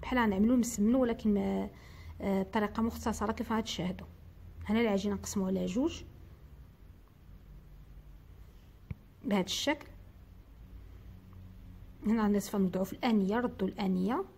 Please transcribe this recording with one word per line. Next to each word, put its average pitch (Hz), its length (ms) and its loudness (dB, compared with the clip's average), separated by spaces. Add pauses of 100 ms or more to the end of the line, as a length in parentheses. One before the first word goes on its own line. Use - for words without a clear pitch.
بحال 254 160 0
غنعملوا 220 360 6
المسمن 226 400 4
ولكن 233 400 4
ما، 196 360 0 (500)
آه، 196 220 2
بطريقه 208 400 0
مختصره 220 500 0
كيف 220 200 -2
ما 220 80 2
تشاهدوا. 185 460 -4 (600)
هنا 214 140 4
العجين 202 320 4
نقسموه 196 360 -2
على 185 180 0
جوج 254 360 0 (3250)
بهذا 196 200 4
الشكل. - 420 0 (2250)
هنا 220 200 4
النصف 202 300 2
نوضعوه 190 280 2
في - 80 -8
الانيه، 208 440 2
ردوا 240 320 0
الانيه 196 560 0 (140)